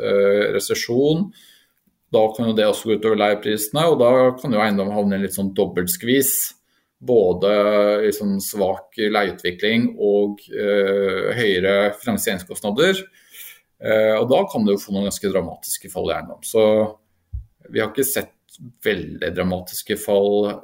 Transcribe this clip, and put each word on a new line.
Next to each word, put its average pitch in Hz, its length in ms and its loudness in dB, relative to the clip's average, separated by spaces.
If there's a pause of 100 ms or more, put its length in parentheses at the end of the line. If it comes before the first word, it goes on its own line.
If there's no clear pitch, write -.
eh, 101 580 2
resesjon. 143 720 0 (800)
Da 110 220 4
kan 117 160 -2
jo - 80 -2
det 104 80 2
også 104 240 -2
gå 104 80 2
ut 110 100 -2
over 107 140 2
leieprisene, 107 680 0
og 139 140 2
da 120 80 6 (260)
kan - 160 -4
jo 104 80 2
eiendom 101 320 0
havne 101 220 0
i 95 60 -2
en - 20 -2
litt 95 160 -6
sånn 98 180 -2
dobbeltskvis. 107 760 0 (680)
Både 101 520 2 (520)
i 104 80 2
sånn 101 300 -2
svak 95 560 -4
leieutvikling 107 1000 0
og, 101 540 0
eh, 98 880 0
høyere 101 640 2
finansieringskostnader. 110 1000 -2 (800)
Eh, 110 320 2
og 117 160 0
da 175 140 4
kan 117 200 -2
du 101 100 4
jo 101 40 -2
få 101 140 -10
noen 98 160 -2
ganske 95 240 -4
dramatiske 87 580 -6
fall 90 200 -4
i 78 40 -2
eiendom. 80 300 -10
Så 110 180 0 (1080)
vi 113 120 -2
har 107 80 -2
ikke 135 160 -2
sett - 320 -6 (480)
veldig 87 500 -4
dramatiske 92 640 -4
fall, 101 640 0